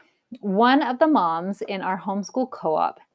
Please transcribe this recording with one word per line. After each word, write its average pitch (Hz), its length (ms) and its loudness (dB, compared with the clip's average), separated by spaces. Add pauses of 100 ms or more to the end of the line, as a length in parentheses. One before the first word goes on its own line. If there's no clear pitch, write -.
(400)
one 240 420 4
of 254 160 -2
the 320 80 4
moms 185 560 2
in 190 220 -6
our 185 160 -2
homeschool 202 500 -6
co-op 165 500 -2 (160)